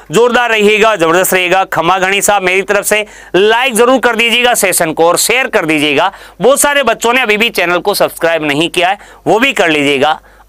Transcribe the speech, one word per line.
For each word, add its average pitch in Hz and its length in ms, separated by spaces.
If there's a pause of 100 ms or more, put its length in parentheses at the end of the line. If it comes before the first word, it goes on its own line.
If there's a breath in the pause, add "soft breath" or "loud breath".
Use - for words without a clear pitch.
(100)
जोरदार 233 400
रहिएगा, 214 460
जबरदस्त 170 380
रहेगा। 185 300
खमा 175 340
घनी 190 240
साहब 202 200
मेरी 185 200
तरफ 202 220
से 208 220 (280 loud breath)
like 226 400
जरूर 240 240
कर 233 180
दीजिएगा 233 380
session 175 380
को 165 160
और 170 80
share 254 300
कर 202 200
दीजिएगा। 151 460 (280 loud breath)
बहुत 262 200
सारे 285 220
बच्चों 233 300
ने 262 80
अभी 214 160
भी 220 140
channel 175 280
को 196 160
subscribe 165 500
नहीं 151 260
किया 175 180
है, 202 100 (280 loud breath)
वो 180 120
भी 262 140
कर 185 160
लीजिएगा। 143 520 (280 soft breath)